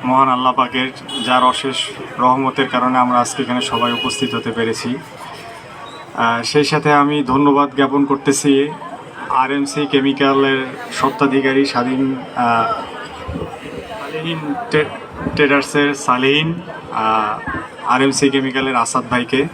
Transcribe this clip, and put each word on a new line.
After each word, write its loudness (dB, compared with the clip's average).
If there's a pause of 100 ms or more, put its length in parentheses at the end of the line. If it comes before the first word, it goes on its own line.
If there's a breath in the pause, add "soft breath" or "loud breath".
মহান 4
আল্লাহ 2
পাকের, 0 (340)
যার 4
অশেষ 0 (300)
রহমতের 2
কারণে 2
আমরা 4
আজকে 0
এখানে -2
সবাই -2
উপস্থিত -2
হতে -4
পেরেছি। -2 (1160 loud breath)
আহ, 2
সেই 2
সাথে 2
আমি 4
ধন্যবাদ 4
জ্ঞাপন 4
করতেছি 2 (580)
আরএমসি 0
কেমিক্যালের 2 (280)
স্বত্বাধিকারী 2
স্বাধীন, 0 (200)
আহ, 2 (1300)
সালেহীন -6 (180)
টে-, -2
ট্রেডার্সের 2
সালেহীন, 0 (300)
আহ, 0 (480)
আরএমসি 4
কেমিক্যালের 0
আসাদ 0
ভাইকে 0